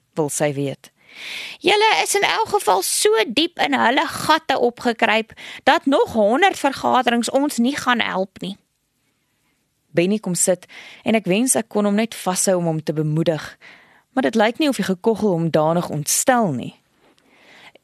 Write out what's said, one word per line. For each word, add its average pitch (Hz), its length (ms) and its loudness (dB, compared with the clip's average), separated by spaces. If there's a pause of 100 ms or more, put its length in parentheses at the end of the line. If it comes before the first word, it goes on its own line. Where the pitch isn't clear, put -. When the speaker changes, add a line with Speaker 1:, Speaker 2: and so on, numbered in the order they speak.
(140)
Speaker 1:
wil 156 140 -2
sy 147 260 -2
weet. 135 360 -8 (680)
Speaker 2:
"Julle 403 440 2
is 403 120 -2
in 403 80 0
elk 370 260 0
geval 370 340 0
so - 280 0 (180)
diep 277 300 -2
in 285 160 0
hulle 247 320 2
gatte 311 520 -2
opgekruip 226 760 0 (300)
dat 302 240 4
nog 302 260 2
honderd 240 460 2
vergaderings 240 720 0
ons 285 280 0
nie 247 180 2
gaan 240 240 0
help 190 400 -4
nie." 190 160 -10 (1400)
Speaker 1:
Benny 180 260 0
kom 190 160 -6
sit 180 320 -2 (380)
en 226 100 -2
ek 220 140 -2
wens 226 300 0
ek 220 100 -6
kon 208 160 -2
hom 202 160 2
net 226 140 -4
vashou 185 420 -2
om 175 140 -2
hom 156 120 -4
te 165 140 -6
bemoedig, 156 480 -2 (680)
maar 262 160 -2
dit 233 60 -4
lyk 240 240 2
nie 311 100 2
of 262 120 0
die 185 80 -2
gekoggel 196 480 0
hom 165 140 0
danig 165 380 2
ontstel 208 640 0
nie. 131 220 -6 (1080)